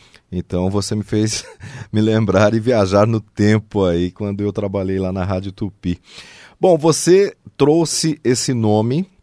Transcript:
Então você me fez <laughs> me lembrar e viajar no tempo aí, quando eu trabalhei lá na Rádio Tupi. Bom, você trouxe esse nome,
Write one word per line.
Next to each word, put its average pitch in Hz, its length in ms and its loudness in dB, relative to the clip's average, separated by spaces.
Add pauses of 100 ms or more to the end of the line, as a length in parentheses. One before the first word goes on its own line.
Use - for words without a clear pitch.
(320)
Então 90 380 -4
você 101 260 -4
me 107 80 -4
fez 107 400 -2 (240)
<laughs> - 240 -18
me 107 80 0
lembrar 107 540 2
e 110 60 2
viajar 107 480 2
no 113 120 0
tempo 107 640 0
aí, 87 280 0
quando 101 300 -8
eu 104 120 -4
trabalhei 95 460 -4
lá 92 120 -4
na 92 140 -4
Rádio 95 260 -4
Tupi. 92 480 -6 (640)
Bom, 175 160 4
você 165 580 2 (220)
trouxe 156 680 0
esse 123 300 0
nome, 117 560 0 (140)